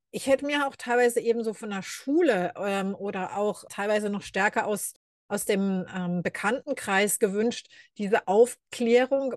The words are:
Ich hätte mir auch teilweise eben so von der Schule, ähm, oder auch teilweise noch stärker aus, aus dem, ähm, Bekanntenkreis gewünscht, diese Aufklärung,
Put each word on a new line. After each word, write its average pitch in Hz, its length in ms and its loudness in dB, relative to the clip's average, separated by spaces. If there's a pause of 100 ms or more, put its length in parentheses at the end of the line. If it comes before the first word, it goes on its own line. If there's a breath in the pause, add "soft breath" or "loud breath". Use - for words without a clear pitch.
(120)
Ich - 160 -8
hätte 269 180 2
mir 294 220 0
auch - 80 -8
teilweise 240 460 2
eben 233 220 0
so 220 100 -4
von 214 160 -12
der 190 140 -6
Schule, 269 760 0
ähm, 196 380 -2
oder 190 420 -6
auch 208 320 -2
teilweise 208 400 -2
noch 202 120 -4
stärker 208 460 0
aus, 208 260 -4 (360)
aus 202 160 -4
dem, 196 400 0 (100)
ähm, 180 260 -2
Bekanntenkreis 208 960 -2
gewünscht, 214 480 0 (300 loud breath)
diese 208 300 0
Aufklärung, 240 1080 4